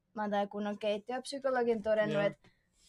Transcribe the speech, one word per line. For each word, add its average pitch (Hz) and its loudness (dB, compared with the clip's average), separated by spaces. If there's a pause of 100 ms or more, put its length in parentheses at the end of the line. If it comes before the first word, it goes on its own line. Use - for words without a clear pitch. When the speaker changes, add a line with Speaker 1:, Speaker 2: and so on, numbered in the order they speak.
(140)
Speaker 1:
mä 214 -8
oon 208 -2
täällä 202 2
kunnon 208 -4
keittiöpsykologin 240 -2
todennut, 214 2
Speaker 2:
Joo. 151 4
Speaker 1:
että - -6 (400)